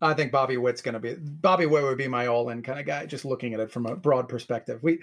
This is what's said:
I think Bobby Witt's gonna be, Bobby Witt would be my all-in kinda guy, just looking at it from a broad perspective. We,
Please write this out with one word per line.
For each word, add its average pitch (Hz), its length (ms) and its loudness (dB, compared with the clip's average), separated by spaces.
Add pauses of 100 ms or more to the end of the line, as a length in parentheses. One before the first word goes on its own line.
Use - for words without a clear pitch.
I 156 120 4
think 143 180 -2
Bobby 131 240 4
Witt's 123 260 0
gonna 117 160 -4
be, 117 160 -6
Bobby 165 520 2
Witt 147 180 4
would 131 140 0
be 135 100 -2
my 123 180 0
all-in 120 360 0
kinda 139 200 -6
guy, 147 240 -4
just 143 180 -8
looking 127 300 -4
at 110 60 -2
it 113 100 -4
from 120 160 -4
a 117 80 -4
broad 127 340 2
perspective. 117 540 -6
We, 165 200 2